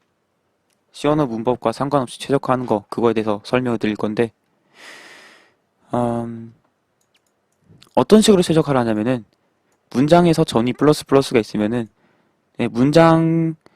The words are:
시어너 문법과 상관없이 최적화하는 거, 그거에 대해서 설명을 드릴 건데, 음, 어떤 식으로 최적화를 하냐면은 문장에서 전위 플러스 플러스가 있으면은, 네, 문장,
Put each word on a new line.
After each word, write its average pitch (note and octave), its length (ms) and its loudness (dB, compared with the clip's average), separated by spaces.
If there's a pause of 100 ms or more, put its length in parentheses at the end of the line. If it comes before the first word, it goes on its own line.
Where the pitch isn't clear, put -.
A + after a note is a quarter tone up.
(920)
시어너 D3 340 -2
문법과 A2+ 460 -4
상관없이 C#3 480 -4
최적화하는 B2+ 460 -2
거, G#2+ 220 -2
그거에 A#2 240 0
대해서 G#2+ 320 -4
설명을 B2 340 -2
드릴 G#2+ 180 -2
건데, G#2+ 340 -2 (1600)
음, A#2 600 -6 (1400)
어떤 G3 260 6
식으로 G3+ 220 4
최적화를 D3+ 360 0
하냐면은 A2+ 460 -2 (680)
문장에서 D#3+ 540 2
전위 A#2+ 280 -2
플러스 D3 340 0
플러스가 C3+ 320 2
있으면은, G#2+ 500 -4 (720)
네, A#2 100 -4
문장, E3 840 2 (220)